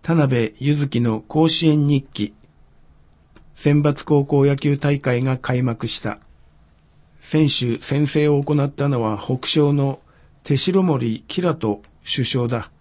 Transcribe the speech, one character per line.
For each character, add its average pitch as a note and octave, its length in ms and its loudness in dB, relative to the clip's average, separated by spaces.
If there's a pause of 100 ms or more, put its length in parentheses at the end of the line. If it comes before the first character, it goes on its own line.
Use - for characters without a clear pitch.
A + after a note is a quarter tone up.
田 E3 120 -2
辺 C3 460 2
柚 C#3+ 160 0
月 C#3 240 -2
の A2+ 220 0
甲 D#3+ 260 0
子 D#3+ 220 2
園 D3+ 180 2
日 C#3 180 2
記。 - 280 -6 (1200)
選 D3 260 2
抜 C#3+ 220 0
高 C#3+ 220 2
校 C#3 200 2
野 C#3+ 120 2
球 C#3+ 200 0
大 C#3+ 220 0
会 B2+ 240 -2
が C3 140 -2
開 B2+ 260 -2
幕 A#2 240 -4
し - 140 -6
た。 G#2 180 -8 (1000)
選 D#3 260 2
手 A#2+ 340 -2
宣 C#3+ 260 -2
誓 D3+ 200 0
を C#3+ 160 2
行 D3 180 0
っ C#3 80 -2
た C#3+ 200 -2
の B2 120 0
は G#2+ 160 -2
北 - 300 -6
昇 D3 240 2
の C#3 300 -2 (420)
手 C#3 140 0
代 F#3 260 2
森 B2 460 -2
キ F3+ 120 -4
ラ E3+ 140 0
ト G#2+ 260 -4 (220)
主 - 220 -4
将 A#2+ 240 -2
だ。 A#2 320 -6